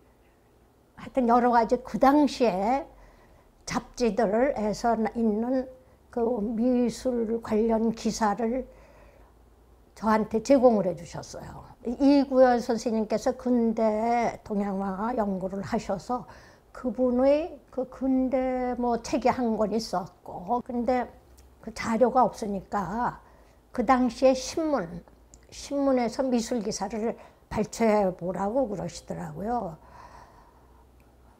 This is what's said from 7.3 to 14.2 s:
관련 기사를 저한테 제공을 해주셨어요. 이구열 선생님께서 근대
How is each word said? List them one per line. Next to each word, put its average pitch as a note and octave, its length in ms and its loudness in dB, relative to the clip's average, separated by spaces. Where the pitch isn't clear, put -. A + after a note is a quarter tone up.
관련 A3 500 2
기사를 A3+ 760 -2
저한테 A3 480 0
제공을 A#3 440 6
해주셨어요. - 760 -10
이구열 C4 720 4
선생님께서 A3 800 -2
근대 A3+ 1040 0